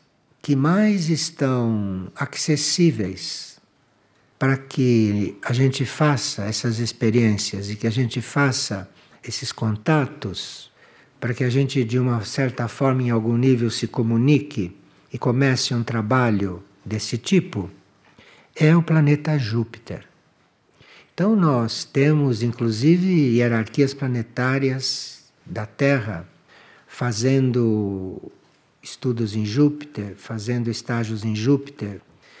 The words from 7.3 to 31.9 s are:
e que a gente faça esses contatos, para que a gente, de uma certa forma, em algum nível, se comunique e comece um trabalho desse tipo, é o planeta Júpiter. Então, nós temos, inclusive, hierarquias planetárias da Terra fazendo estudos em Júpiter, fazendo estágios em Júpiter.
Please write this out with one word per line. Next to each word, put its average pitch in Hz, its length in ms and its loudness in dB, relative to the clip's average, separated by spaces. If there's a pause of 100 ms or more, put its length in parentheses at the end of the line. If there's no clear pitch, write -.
e 107 60 -6
que - 100 -4
a 113 40 2
gente 120 320 -2
faça 117 640 -2 (340)
esses - 300 -8
contatos, - 1200 -4 (500)
para 120 140 -4
que 127 100 -2
a 123 60 0
gente, 135 340 2
de 117 140 0
uma 120 260 0
certa 123 420 -2
forma, 131 360 0
em 123 80 0
algum 117 260 2
nível, 120 340 4
se - 160 -4
comunique 117 880 0 (380)
e 123 60 -10
comece 131 560 0
um 120 80 -2
trabalho 107 840 0 (200)
desse 107 340 -6
tipo, 110 520 0 (840)
é 156 180 6
o 170 80 6
planeta 151 560 2
Júpiter. 113 720 -4 (1040)
Então, 208 240 2
nós 131 480 2
temos, 139 580 2
inclusive, 127 920 2
hierarquias 120 560 2
planetárias 131 1300 -4 (200)
da 107 220 -8
Terra 110 600 -2 (600)
fazendo 113 1300 0 (600)
estudos 117 540 -4
em 107 80 -2
Júpiter, 110 720 0
fazendo 117 540 -4
estágios 113 540 -4
em 110 120 -2
Júpiter. 110 640 -2 (400)